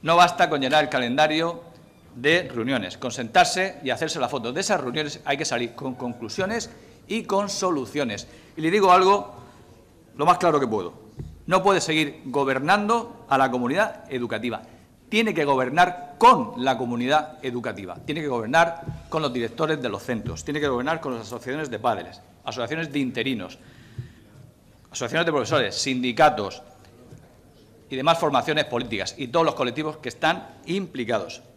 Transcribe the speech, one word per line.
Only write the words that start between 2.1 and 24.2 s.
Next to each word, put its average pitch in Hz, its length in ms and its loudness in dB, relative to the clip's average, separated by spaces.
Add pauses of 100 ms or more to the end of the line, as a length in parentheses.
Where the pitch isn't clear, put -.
de 151 360 2
reuniones, 117 460 -2
con 127 140 -6
sentarse 175 720 2
y 127 80 -2
hacerse 156 280 -2
la 123 80 0
foto. 120 240 -4
De 147 80 -4
esas 190 220 0
reuniones 143 420 -6
hay 143 140 0
que 151 80 -4
salir 120 300 -4
con 135 180 -8
conclusiones 131 800 -6 (360)
y 220 160 -4
con 202 240 0
soluciones. 143 800 -4 (300)
Y 156 40 -8
le 160 100 2
digo 190 200 6
algo 190 440 6 (840)
lo 147 80 0
más 175 140 6
claro 160 200 4
que 135 80 0
puedo. 98 260 -4 (520)
No 185 160 2
puede 190 180 4
seguir 156 460 -2
gobernando 147 1040 0
a 139 80 4
la 131 140 4
comunidad 127 600 -2
educativa. 117 520 -4 (460)
Tiene 214 240 2
que 151 120 0
gobernar 143 720 2
con 123 480 6
la 131 120 2
comunidad 127 640 -2
educativa. 110 540 -6 (100)
Tiene 156 140 -4
que 151 80 -4
gobernar 135 560 2 (240)
con 160 140 -2
los 139 100 0
directores 135 500 -2
de 123 60 -4
los 101 160 -6
centros. 110 400 -6
Tiene 151 160 -6
que 147 80 0
gobernar 135 320 -2
con 135 140 -6
las 113 80 -8
asociaciones 127 480 -8
de 107 100 -8
padres, 104 400 -4 (240)
asociaciones 135 480 -6
de 143 80 -2
interinos, 120 580 -4 (1300)